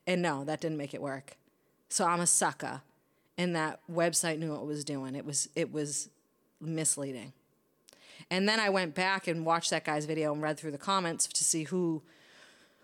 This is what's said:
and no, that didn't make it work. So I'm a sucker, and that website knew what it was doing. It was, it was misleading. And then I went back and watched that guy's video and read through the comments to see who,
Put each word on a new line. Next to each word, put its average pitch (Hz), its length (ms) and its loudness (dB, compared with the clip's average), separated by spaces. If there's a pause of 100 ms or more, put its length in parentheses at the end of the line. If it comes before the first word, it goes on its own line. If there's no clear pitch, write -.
and 180 160 2
no, 147 220 0
that 151 180 -4
didn't 160 160 -2
make 143 160 -8
it - 80 -8
work. 135 360 -8 (520)
So - 160 2
I'm 170 140 4
a 175 80 4
sucker, 139 540 2 (560)
and 175 180 0
that 156 240 0 (120)
website 165 480 2
knew 160 120 -2
what 147 100 -4
it 127 40 -6
was 147 180 -4
doing. 139 320 -6
It 143 100 -6
was, 143 300 -2
it 165 160 0
was 147 380 -4 (500)
misleading. 143 720 -4 (1000)
And 190 180 4
then 220 100 4
I 214 100 4
went 185 260 2
back 190 320 2
and 165 180 0
watched 165 240 4
that 160 160 0
guy's 151 200 0
video 151 280 0
and 151 80 -4
read 156 160 0
through 156 140 -8
the 143 60 -6
comments 180 500 0
to - 160 -2
see 160 220 2
who, 165 360 0 (800)